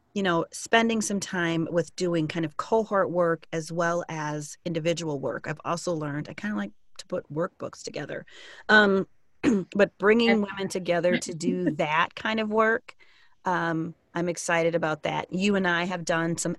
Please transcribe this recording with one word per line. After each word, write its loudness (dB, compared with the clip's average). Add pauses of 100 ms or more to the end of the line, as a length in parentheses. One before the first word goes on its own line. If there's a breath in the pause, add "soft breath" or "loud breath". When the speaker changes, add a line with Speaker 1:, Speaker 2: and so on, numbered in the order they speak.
(140)
Speaker 1:
you -2
know, 2
spending 2
some -2
time 0
with -2
doing 0
kind -2
of -8
cohort 0
work 0
as -6
well 0
as -6
individual -2
work. -4
I've -8
also -4
learned -4
I -14
kinda -8
like -6 (260)
to -18
put -8
workbooks -6
together. -10 (420 loud breath)
Um, 6 (360)
<clears throat> 0
but 4
bringing 6
Speaker 2:
And 4
Speaker 1:
women -4
together 0
to -6
do 0
Speaker 2:
<laughs> -6
Speaker 1:
that 0
kind -2
of -2
work 0 (500 soft breath)
um, 0 (200)
I'm -2
excited 0
about -2
that. -4
You 2
and 2
I 2
have -6
done 0
some -4